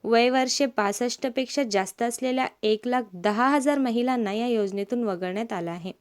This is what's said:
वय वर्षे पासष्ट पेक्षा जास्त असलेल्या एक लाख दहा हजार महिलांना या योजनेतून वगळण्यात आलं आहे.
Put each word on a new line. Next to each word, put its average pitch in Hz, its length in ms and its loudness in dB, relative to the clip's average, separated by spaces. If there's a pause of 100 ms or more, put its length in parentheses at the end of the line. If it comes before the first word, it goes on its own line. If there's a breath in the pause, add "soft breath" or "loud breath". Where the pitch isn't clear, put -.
वय 233 260 4
वर्षे 262 360 2
पासष्ट 233 600 -2
पेक्षा 262 440 -2
जास्त 196 320 -2
असलेल्या 254 440 -2 (160)
एक 214 240 0
लाख 254 140 2 (120)
दहा 208 340 2
हजार 285 300 4
महिलांना 240 560 0
या 233 140 -2
योजनेतून 208 560 0
वगळण्यात 196 500 -4
आलं 170 180 -4
आहे. 175 300 -10